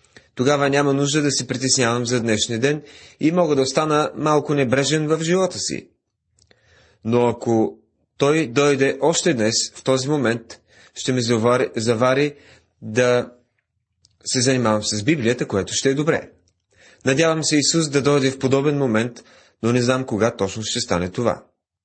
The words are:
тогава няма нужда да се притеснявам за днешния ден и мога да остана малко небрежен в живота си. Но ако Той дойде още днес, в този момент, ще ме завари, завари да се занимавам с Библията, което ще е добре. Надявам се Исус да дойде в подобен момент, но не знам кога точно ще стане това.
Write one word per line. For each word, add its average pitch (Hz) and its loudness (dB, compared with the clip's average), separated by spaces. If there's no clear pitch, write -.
тогава 139 2
няма 143 2
нужда 143 0
да 143 0
се 127 -4
притеснявам 123 0
за 120 -2
днешния 113 -2
ден 143 0
и 156 2
мога 170 2
да 135 2
остана 151 0
малко 147 0
небрежен 139 0
в 156 -2
живота 180 -2
си. - -8
Но 120 2
ако 113 0
Той 147 2
дойде 139 2
още 165 2
днес, 113 0
в - -20
този 131 0
момент, 117 -2
ще - -4
ме 127 0
завари, 120 2
завари 127 0
да 123 0
се 131 -2
занимавам 113 2
с 107 -4
Библията, 123 0
което 95 -4
ще - 0
е 135 2
добре. 151 -2
Надявам 160 2
се 151 0
Исус 151 0
да 139 0
дойде 135 2
в 131 -12
подобен 139 0
момент, 120 -2
но 117 2
не 123 2
знам 127 0
кога 113 0
точно 98 -4
ще - -6
стане 90 -2
това. 113 -4